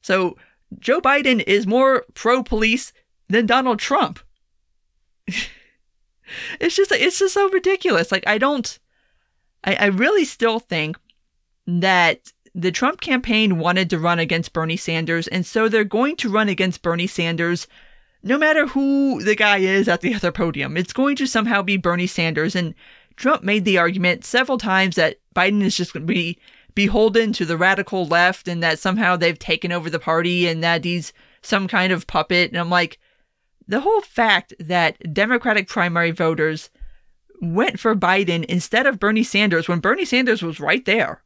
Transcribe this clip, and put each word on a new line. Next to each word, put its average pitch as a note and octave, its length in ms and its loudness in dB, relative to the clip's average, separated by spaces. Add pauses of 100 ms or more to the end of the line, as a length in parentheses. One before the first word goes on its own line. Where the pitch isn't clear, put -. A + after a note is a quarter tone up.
So F#3 360 -2 (420)
Joe D#4 220 0
Biden C4+ 440 2
is G3+ 220 2
more C4 460 2
pro-police A3+ 800 0 (340)
than A3 180 2
Donald A#3+ 340 0
Trump. C#4 400 -2 (1080)
<laughs> F3+ 60 -8 (1300)
It's E4+ 160 -2
just, G4 160 2
it's - 280 0
just F#4+ 140 2
so G4+ 160 2
ridiculous. F#4 640 0
Like, F#3+ 140 -4
I G#3+ 120 2
don't, C4+ 420 -2 (840)
I, G3 100 0
I G#3 120 0
really C4+ 380 2
still A3+ 340 -2
think D#3+ 380 -6 (680)
that F3 640 2 (240)
the F3+ 160 -2
Trump B3+ 300 -2
campaign A3 580 0
wanted F3 300 0
to E3+ 100 0
run E3+ 200 0
against E3 340 -2
Bernie E3 240 -2
Sanders, E3 500 -2
and F3+ 180 -4
so A3 220 0
they're G#3+ 160 2
going A#3+ 320 0
to A#3 140 -4
run G#3 200 0
against F#3 320 -2
Bernie E3+ 260 -2
Sanders E3+ 600 -2 (560)
no B3 140 0
matter D#4 300 2
who C#4 540 0
the G#3+ 140 2
guy G#3 220 2
is F#3+ 300 2
at E3+ 140 0
the B3 140 -2
other F3+ 160 -2
podium. D3+ 460 -4
It's F3+ 160 -4
going C4+ 240 0
to C4+ 100 -2
somehow A3 340 0
be G3 160 0
Bernie F3 300 0
Sanders, E3 480 -2
and F3 180 -4 (440)
Trump C#4 260 0
made G3+ 220 0
the F#3+ 120 4
argument F3 460 0
several B3+ 340 0
times F#3+ 380 0
that D#3+ 240 0 (160)
Biden G3+ 260 2
is F#3+ 140 0
just F3 180 -4
gonna D#3 120 -10
be E3+ 340 -4 (340)
beholden G#3+ 600 2
to F3 120 -2
the D#3+ 120 -2
radical F#3 500 0
left F3+ 400 2
and E3+ 160 -6
that D#3+ 160 0
somehow F#3+ 360 0
they've E3 220 0
taken E3+ 340 -4
over E3 180 -4
the E3 100 -4
party F3 480 0
and E3 160 -2
that E3+ 220 0
he's F3 280 -6 (280)
some G3 260 -2
kind F#3 260 0
of - 140 -4
puppet. F3 420 0
And F3 100 -6
I'm E3+ 100 -4
like, F3 280 0 (720)
the A3 140 -2
whole G#4 200 2
fact G#3+ 580 0
that E3 540 -2
Democratic G#3+ 540 0
primary E3+ 440 0
voters D#3+ 580 -2 (720)
went G3 380 0
for A3 160 2
Biden F3 500 0
instead G#3+ 420 0
of B3 120 -2
Bernie G#3+ 240 2
Sanders F#3+ 440 0
when F3 120 0
Bernie C#4+ 260 0
Sanders B3 360 0
was E3 180 -6
right E3 260 0
there. G3+ 400 -2